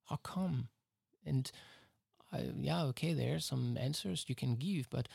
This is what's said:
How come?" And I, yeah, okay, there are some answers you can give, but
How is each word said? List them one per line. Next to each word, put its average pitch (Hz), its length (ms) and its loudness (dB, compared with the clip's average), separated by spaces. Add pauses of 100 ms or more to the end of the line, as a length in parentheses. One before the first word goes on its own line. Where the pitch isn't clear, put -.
How 151 120 -2
come?" 160 520 0 (560)
And 135 260 2 (800)
I, - 240 -2
yeah, 156 340 2
okay, 156 260 0
there 131 220 2
are 160 40 -2
some 123 380 0
answers 160 500 0
you 127 60 0
can 123 220 2
give, 156 340 0
but 123 240 -2